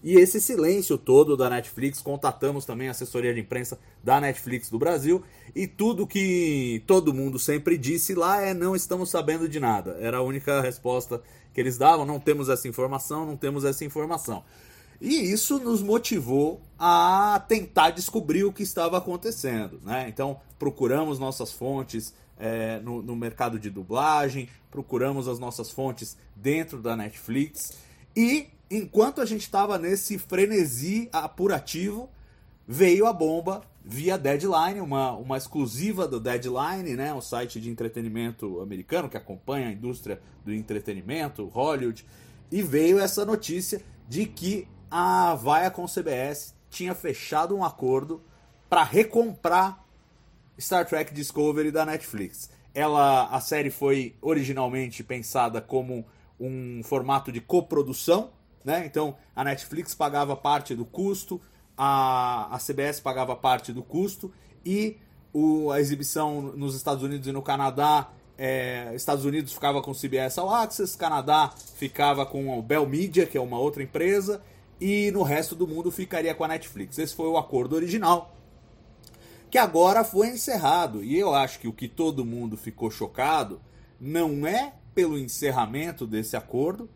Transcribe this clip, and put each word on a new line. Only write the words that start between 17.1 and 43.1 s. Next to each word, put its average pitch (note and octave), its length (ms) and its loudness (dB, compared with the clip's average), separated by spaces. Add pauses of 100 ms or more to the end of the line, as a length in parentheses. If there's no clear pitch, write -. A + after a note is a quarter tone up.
tentar F#3 420 4
descobrir F3+ 540 0
o G3 100 0
que G#3 80 -10
estava F3+ 380 0
acontecendo, F3 840 -6
né? B2 240 -4
Então, C3+ 320 -4 (200)
procuramos C#3 580 0
nossas C3 340 -6
fontes, B2 640 -6 (260)
é, A2+ 400 -4
no, A#2 240 -8
no A#2+ 120 -8
mercado A#2 440 -4
de G#2 100 -10
dublagem, C3 800 0 (200)
procuramos C3 580 -2
as B2 100 -4
nossas A#2+ 320 -10
fontes B2+ 480 -8 (180)
dentro C#3+ 460 -2
da A#2 140 -2
Netflix, A2+ 840 -6 (380)
e B3+ 320 2 (220)
enquanto G#3+ 520 2
a B3 40 0
gente G#3+ 240 -6
tava G3+ 280 2
nesse F#3 400 -2
frenesi F#3 960 0
apurativo, F#3 1000 -2 (580)
veio F3+ 380 6
a A#3 60 6
bomba E3+ 520 0 (200)
via D3+ 340 -2
Deadline, E3 640 2
uma, C3+ 320 -2
uma B2+ 220 -6
exclusiva D3+ 720 -4
do B2+ 120 -4
Deadline, B2+ 760 -4
né? C#3+ 160 -4
O C3+ 100 -8
site A#2+ 380 -8
de A#2 120 -8
entretenimento A2+ 880 -6
americano G#2 480 -6
que - 80 -10
acompanha B2 500 -6
a A2 40 -6
indústria A2 500 -10 (240)
do G#2 80 -6
entretenimento, G#2+ 920 -8
Hollywood, B2 580 -4 (460)
e G3 100 -2
veio D#3+ 380 4
essa G3 260 0